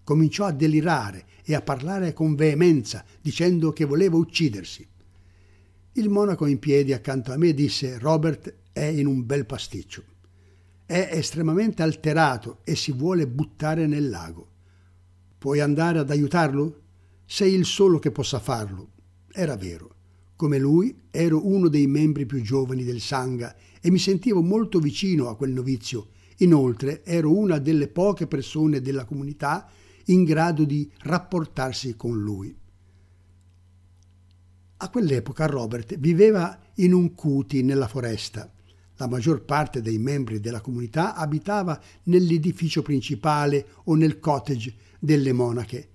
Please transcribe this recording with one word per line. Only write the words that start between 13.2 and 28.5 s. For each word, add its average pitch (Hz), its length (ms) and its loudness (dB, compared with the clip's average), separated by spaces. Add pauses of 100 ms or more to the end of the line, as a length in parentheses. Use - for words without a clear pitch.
buttare 151 580 -2
nel 147 240 0
lago. 85 400 -12 (880)
Puoi 143 220 0
andare 156 400 2
ad 135 100 -2
aiutarlo? 147 720 0 (420)
Sei 190 300 0
il 185 120 2
solo 185 340 4
che 151 100 -2
possa 123 300 -4
farlo." 104 540 -8 (380)
Era 151 240 -4
vero. 92 380 -14 (420)
Come 147 220 0
lui, 160 540 2
ero 160 340 2
uno 190 220 4
dei 147 180 4
membri 143 400 2
più 123 160 -4
giovani 127 420 -2
del 120 160 -6
Sangha 127 560 -6 (240)
e 175 120 2
mi 185 80 6
sentivo 190 420 0
molto 196 380 0
vicino 147 500 0
a 110 80 -8
quel 135 140 -4
novizio. 127 580 -6 (320)
Inoltre, 139 640 2
ero 170 320 2
una 185 220 2
delle 143 280 2
poche 180 380 -2
persone 147 560 -2